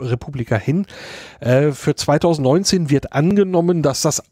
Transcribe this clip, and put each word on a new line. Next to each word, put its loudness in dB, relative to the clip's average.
Republika -4
hin. -2
Äh, 2
für -2
zweitausendneunzehn 0
wird 0
angenommen, 2
dass 0
das 0